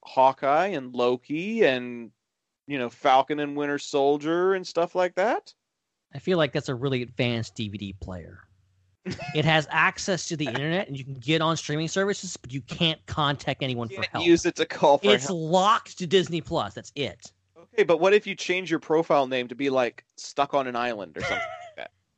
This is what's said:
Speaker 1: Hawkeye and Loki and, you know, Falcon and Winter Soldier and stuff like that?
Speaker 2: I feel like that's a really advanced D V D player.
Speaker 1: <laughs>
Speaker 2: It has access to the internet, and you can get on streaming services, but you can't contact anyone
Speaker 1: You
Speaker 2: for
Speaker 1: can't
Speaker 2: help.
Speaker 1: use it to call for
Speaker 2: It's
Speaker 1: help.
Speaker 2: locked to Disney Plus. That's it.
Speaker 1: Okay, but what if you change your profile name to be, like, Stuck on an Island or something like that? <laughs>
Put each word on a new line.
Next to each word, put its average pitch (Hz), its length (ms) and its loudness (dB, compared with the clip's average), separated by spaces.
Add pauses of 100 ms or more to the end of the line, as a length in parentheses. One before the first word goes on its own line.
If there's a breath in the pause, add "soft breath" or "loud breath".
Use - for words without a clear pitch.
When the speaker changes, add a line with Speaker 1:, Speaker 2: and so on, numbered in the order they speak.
Speaker 1:
Hawkeye 139 640 2
and 131 260 -8
Loki 151 720 0
and, 123 480 -2 (540)
you 139 120 -6
know, 120 100 -4
Falcon 135 520 4
and 143 160 -4
Winter 143 220 -2
Soldier 147 760 2
and 185 120 -4
stuff 170 280 -2
like 180 220 0
that? 247 360 -2 (640)
Speaker 2:
I 135 40 -10
feel 180 200 0
like 151 140 2
that's 151 160 -4
a 135 60 -4
really 127 280 -2
advanced 117 540 -4
D 110 120 -6
V 101 100 -10
D 98 220 -10
player. 87 400 -14 (640)
Speaker 1:
<laughs> - 300 -10
Speaker 2:
It 151 100 0
has 160 260 4
access 170 580 0
to 170 80 -6
the 147 100 -4
internet, 147 400 -4
and 139 100 -10
you 131 80 -10
can 135 100 -12
get 151 280 0
on 160 140 0
streaming 156 320 -4
services, 196 480 -2
but - 160 -16
you 135 100 -8
can't 160 440 -2
contact 143 560 -2
anyone 120 280 -4
Speaker 1:
You - 60 -10
Speaker 2:
for - 60 -6
Speaker 1:
can't 185 100 -6
Speaker 2:
help. - 140 -2
Speaker 1:
use 170 200 6
it 165 100 0
to 160 80 0
call - 340 4
for 202 140 4
Speaker 2:
It's 196 140 2
Speaker 1:
help. 180 120 -2
Speaker 2:
locked 185 600 2
to 180 80 -6
Disney 170 340 2
Plus. 131 340 -4
That's - 200 -16
it. 127 380 -8 (260)
Speaker 1:
Okay, 180 240 -2
but 160 160 4
what 190 160 6
if 208 120 4
you 190 80 -6
change 180 360 -4
your 160 80 0
profile 156 480 2
name 127 220 -2
to 120 60 -10
be, 139 140 -2
like, 127 360 0 (120)
Stuck - 380 -4
on 135 120 0
an 123 100 -6
Island 107 400 -4
or - 60 -8
something - 160 -4
like 659 380 -12
that? - 200 -14
<laughs> - 40 -20 (180)